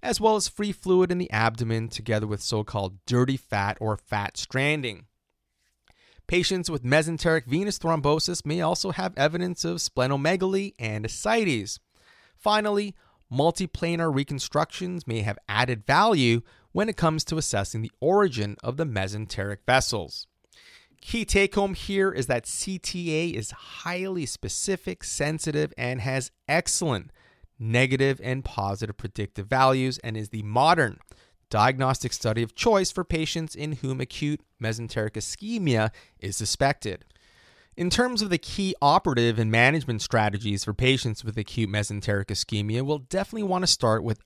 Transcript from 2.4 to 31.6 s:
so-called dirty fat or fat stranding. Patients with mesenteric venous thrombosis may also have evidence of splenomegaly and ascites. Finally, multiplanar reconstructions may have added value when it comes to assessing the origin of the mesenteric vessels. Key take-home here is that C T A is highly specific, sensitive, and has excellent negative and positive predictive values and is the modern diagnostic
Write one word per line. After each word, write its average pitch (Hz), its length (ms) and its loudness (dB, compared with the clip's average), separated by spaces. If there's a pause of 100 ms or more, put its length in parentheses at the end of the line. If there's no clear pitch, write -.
so-called 101 640 -4
dirty 127 320 2
fat 101 420 -2
or 107 160 0
fat 101 400 -4
stranding. 131 720 -2 (1200)
Patients 180 460 0
with 139 120 -4
mesenteric 160 640 2
venous 180 320 -2
thrombosis 160 680 0
may 160 160 -2
also 175 300 0
have 185 240 -4
evidence 170 480 0
of 170 140 -4
splenomegaly 175 1040 0
and 107 260 -4
ascites. 175 760 -2 (560)
Finally, 208 600 0 (360)
multiplanar 165 800 0
reconstructions 151 920 -4
may 113 160 -2
have 101 160 -2 (120)
added 113 360 0
value 139 560 4 (300)
when 208 180 0
it - 80 -4
comes 160 260 2
to 160 140 -4
assessing 107 440 -2
the 113 180 -6
origin 135 640 2
of 123 140 -4
the 165 80 0
mesenteric 101 720 -4 (100)
vessels. 120 580 0 (760)
Key 233 240 -2
take-home 196 500 2
here 196 360 0
is 123 160 -2
that 123 200 0
C 190 320 -6
T 175 340 -6
A 165 140 0
is 113 240 -6
highly 180 720 -6
specific, - 800 -4
sensitive, 151 720 -2
and 123 240 -4
has 131 300 -2 (160)
excellent 147 640 0 (480)
negative 131 640 2
and 127 200 -4
positive 101 540 -4
predictive 101 500 -8
values 131 520 4
and 110 180 -6
is 107 120 -8
the 110 120 -8
modern 127 560 4 (540)
diagnostic 131 600 2